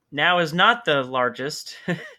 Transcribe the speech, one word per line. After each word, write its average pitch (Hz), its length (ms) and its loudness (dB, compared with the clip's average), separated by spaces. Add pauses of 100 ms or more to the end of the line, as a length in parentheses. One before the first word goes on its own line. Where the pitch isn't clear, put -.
(120)
now 170 280 2
is 160 140 0
not 220 300 4
the 143 200 2
largest. 127 760 -4
<laughs> - 60 -12 (320)